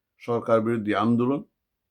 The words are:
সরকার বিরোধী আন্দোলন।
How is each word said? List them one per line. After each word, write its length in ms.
সরকার 440
বিরোধী 320
আন্দোলন। 500